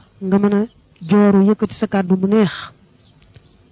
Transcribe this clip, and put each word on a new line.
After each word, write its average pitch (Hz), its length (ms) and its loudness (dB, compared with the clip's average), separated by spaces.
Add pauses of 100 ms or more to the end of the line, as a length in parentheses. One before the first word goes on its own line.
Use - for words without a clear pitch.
(260)
nga 190 140 0
mën 202 160 0
a 202 60 0 (480)
jooru 202 360 4
yëkkati 208 300 -2
sa - 120 -4
kàddu 190 300 -2
mu 185 100 -2
neex, 208 240 2 (1200)